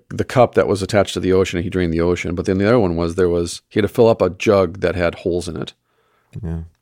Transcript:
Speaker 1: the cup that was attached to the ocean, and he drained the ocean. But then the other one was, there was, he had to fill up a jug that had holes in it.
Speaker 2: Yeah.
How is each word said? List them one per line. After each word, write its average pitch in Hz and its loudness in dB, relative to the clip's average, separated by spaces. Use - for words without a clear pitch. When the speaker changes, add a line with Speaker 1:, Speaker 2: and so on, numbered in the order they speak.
Speaker 1:
the 107 -4
cup - 2
that 92 2
was 98 0
attached 95 0
to 92 -4
the 92 2
ocean, 92 2
and 82 -2
he 90 -8
drained 90 -2
the 82 0
ocean. 87 -2
But 90 -6
then 95 0
the 101 2
other 120 4
one 87 0
was, 85 -2
there 92 2
was, 87 -2
he - -4
had - 4
to - -16
fill 117 6
up 113 2
a 92 2
jug 95 0
that 90 -2
had 85 0
holes 87 -4
in 80 -10
it. - -10
Speaker 2:
Yeah. 82 -8